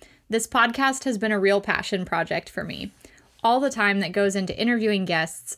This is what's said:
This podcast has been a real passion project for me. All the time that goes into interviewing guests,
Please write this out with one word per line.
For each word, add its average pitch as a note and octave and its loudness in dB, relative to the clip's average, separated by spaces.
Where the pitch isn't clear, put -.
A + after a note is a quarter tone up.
This A3+ -2
podcast C4 2
has A#3 -2
been G#3+ 0
a G#3 2
real G3 4
passion F#3+ -4
project E3 -2
for - -8
me. - -10
All A#3+ 4
the C4+ 2
time G3+ 2
that F3 -2
goes G3+ 2
into F#3+ -2
interviewing G#3+ 2
guests, E3 -4